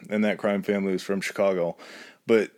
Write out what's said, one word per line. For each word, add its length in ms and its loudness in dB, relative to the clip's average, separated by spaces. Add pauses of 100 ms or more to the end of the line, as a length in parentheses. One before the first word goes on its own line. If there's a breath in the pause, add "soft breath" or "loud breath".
and 160 0
that 140 0
crime 240 0
family 320 0
was 80 -2
from 200 -2
Chicago. 540 0 (520 loud breath)
But 300 4